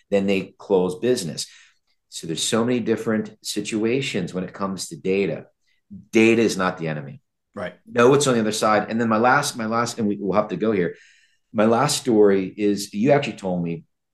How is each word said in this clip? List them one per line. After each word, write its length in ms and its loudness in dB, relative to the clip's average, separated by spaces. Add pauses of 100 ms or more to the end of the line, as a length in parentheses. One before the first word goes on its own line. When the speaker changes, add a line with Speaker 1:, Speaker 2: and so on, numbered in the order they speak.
Speaker 1:
then 180 0
they 300 -2
close 400 0
business. 480 -2 (640)
So 160 -16
there's 160 -6
so 220 0
many 160 0
different 640 -2
situations 880 -4
when 100 -4
it 100 -12
comes 360 -8
to 60 -14
data. 520 -2 (640)
Data 300 4
is 160 2
not 200 -2
the 100 -6
enemy. 340 -8 (320)
Speaker 2:
Right. 220 -12 (100)
Speaker 1:
Know 240 4
what's 180 4
on 80 2
the 40 2
other 140 0
side. 360 0
And 100 -4
then 100 0
my 80 2
last, 400 2
my 80 -6
last, 340 -4
and 80 0
we, 120 -2
we'll 200 0
have 80 -2
to 100 -6
go 140 0
here. 240 -2 (580)
My 120 2
last 320 2
story 500 4
is 460 -2
you 180 2
actually 240 2
told 260 -4
me 220 -6 (300)